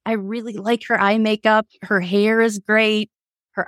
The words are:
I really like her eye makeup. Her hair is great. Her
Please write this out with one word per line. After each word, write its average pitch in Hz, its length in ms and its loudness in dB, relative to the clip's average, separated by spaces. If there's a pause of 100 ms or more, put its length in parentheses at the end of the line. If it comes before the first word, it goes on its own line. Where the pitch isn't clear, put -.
I 226 80 -2
really 214 440 -6
like 233 320 -2
her 226 100 0
eye 202 180 2
makeup. 214 480 2 (180)
Her 190 180 0
hair 202 400 2
is 214 180 0
great. 214 500 0 (420)
Her - 160 -6